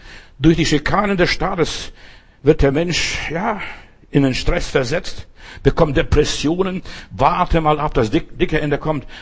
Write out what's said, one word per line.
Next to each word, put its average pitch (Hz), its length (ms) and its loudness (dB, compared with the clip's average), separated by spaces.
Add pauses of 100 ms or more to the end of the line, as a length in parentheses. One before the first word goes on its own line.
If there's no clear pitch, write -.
(400)
Durch 156 160 6
die 160 100 2
Schikanen 196 500 0
des 170 140 2
Staates - 640 -2 (500)
wird 156 200 4
der 139 100 4
Mensch, - 580 -2
ja, 202 300 -4 (500)
in 143 140 4
den 127 100 2
Stress 170 320 0
versetzt, 143 600 -4 (340)
bekommt 135 340 2
Depressionen. 165 840 0 (300)
Warte 165 480 2
mal 151 180 2
ab, 147 160 -4
das 110 160 2
dick-, 160 260 -2
dicke 147 240 0
Ende 147 180 -2
kommt. 156 280 -4 (160)